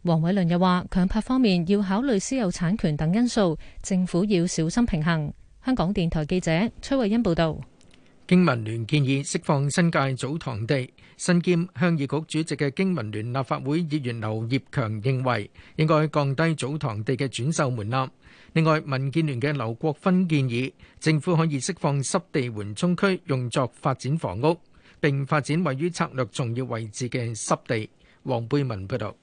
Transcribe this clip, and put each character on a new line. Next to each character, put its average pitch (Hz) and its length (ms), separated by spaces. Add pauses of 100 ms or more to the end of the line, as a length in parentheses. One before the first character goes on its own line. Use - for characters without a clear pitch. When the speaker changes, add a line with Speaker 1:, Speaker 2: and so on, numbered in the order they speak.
Speaker 1:
黃 160 160
偉 175 140
綸 180 140
又 175 100
話， 180 320
強 190 180
拍 220 120
方 262 200
面 185 280
要 202 140
考 196 180
慮 262 180
私 269 180
有 214 140
產 175 280
權 151 180
等 160 160
因 240 160
素， 180 300 (240)
政 185 240
府 175 180
要 185 220
小 160 220
心 240 180
平 151 180
衡。 160 280 (340)
香 262 80
港 185 180
電 175 160
台 156 160
記 185 160
者 170 100 (300)
崔 - 160
慧 233 140
欣 233 120
報 180 120
道。 160 240 (680)
Speaker 2:
經 180 180
民 120 200
聯 113 220
建 151 160
議 139 240
釋 175 160
放 143 280
新 170 200
界 135 240
祖 135 240
堂 113 280
地。 127 220 (300)
身 175 240
兼 175 240 (120)
鄉 170 160
議 156 120
局 156 360
主 160 60
席 147 80
嘅 143 140
經 185 240
民 110 160
聯 107 220
立 131 100
法 147 180
會 147 220
議 151 200
員 120 180
劉 110 260
業 131 140 (100)
強 110 320
認 131 260
為， 113 220 (260)
應 156 100
該 156 220
降 139 260
低 160 200
祖 139 240
堂 110 260
地 135 120
嘅 135 120
轉 127 240
售 151 160
門 110 220
檻。 131 180 (460)
另 160 100
外， 156 160
民 135 300
建 160 160
聯 127 140
嘅 143 120
劉 117 220
國 151 220
勳 185 300
建 147 180
議， 123 280 (280)
政 156 200
府 175 160
可 160 80
以 143 160
釋 180 180
放 143 240
濕 175 200 (100)
地 127 160
緩 104 260
衝 175 220
區 190 300
用 127 240
作 131 240
發 - 200
展 135 220
房 107 240
屋， 165 160 (440)
並 139 260
發 151 140
展 156 240
位 139 100
於 160 160
策 170 240
略 131 120
重 117 280
要 127 100
位 113 220
置 117 240
嘅 117 260
濕 - 300
地。 110 240 (340)
黃 117 240
貝 143 180
文 98 220
報 131 80
道。 107 260